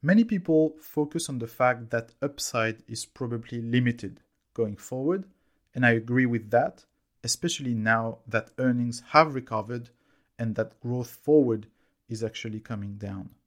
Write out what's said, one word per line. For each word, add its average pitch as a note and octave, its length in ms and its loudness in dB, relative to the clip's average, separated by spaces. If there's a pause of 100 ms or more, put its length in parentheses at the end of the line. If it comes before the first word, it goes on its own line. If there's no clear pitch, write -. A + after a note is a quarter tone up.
Many F#3+ 200 6
people E3 560 2
focus D3+ 500 -4
on C3 120 -6
the A#2 80 -6
fact A#2+ 420 0
that A#2 320 -4
upside A2+ 640 -4
is A#2 180 -10
probably A#2 560 -8
limited A#2 600 0 (340)
going G#2+ 220 -2
forward, D#3 480 -4 (500)
and B2+ 100 0
I A#2 100 6
agree A#2+ 320 0
with G#2+ 260 -2
that, B2 320 0 (400)
especially C3+ 500 -4
now A2+ 440 0 (100)
that A2 300 -2
earnings A#2+ 500 0
have D3+ 260 4
recovered A#2+ 560 -8 (480)
and A2 160 -2
that A2 240 -4
growth A#2+ 320 -6
forward B2 560 4 (420)
is A2+ 140 -6
actually A2 380 -8
coming G2+ 380 -10
down. G2 320 -10 (160)